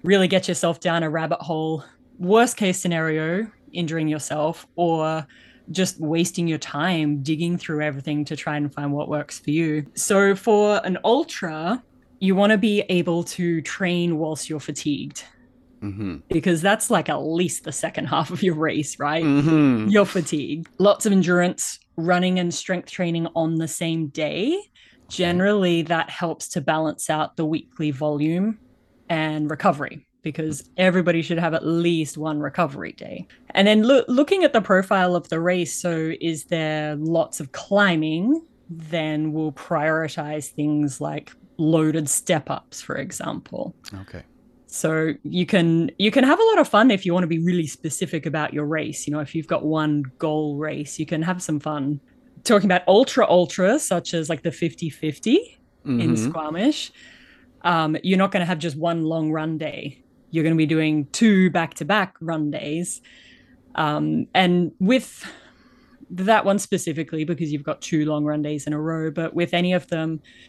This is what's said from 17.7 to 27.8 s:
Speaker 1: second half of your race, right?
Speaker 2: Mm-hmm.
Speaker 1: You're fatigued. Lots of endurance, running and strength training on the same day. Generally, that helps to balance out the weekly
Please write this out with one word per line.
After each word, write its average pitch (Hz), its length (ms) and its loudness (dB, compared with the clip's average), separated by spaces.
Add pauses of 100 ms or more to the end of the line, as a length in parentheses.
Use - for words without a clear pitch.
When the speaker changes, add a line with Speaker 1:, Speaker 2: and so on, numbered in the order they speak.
Speaker 1:
second - 360 -6
half 147 240 -2
of 180 120 -4
your 180 120 2
race, 151 440 -2
right? 151 240 -2
Speaker 2:
Mm-hmm. 143 640 4
Speaker 1:
You're 202 180 6
fatigued. 160 640 -4 (100)
Lots 202 280 4
of 202 80 4
endurance, 180 640 2 (160)
running 180 440 2
and 175 140 -2
strength - 380 -6
training 170 440 -2
on 165 200 0
the 160 120 0
same 165 400 -4
day. 160 520 -2 (480)
Generally, 180 760 2
that 165 260 0
helps - 400 -6
to 160 120 -4
balance 156 480 0
out 156 280 -2
the 165 80 0
weekly 156 460 -4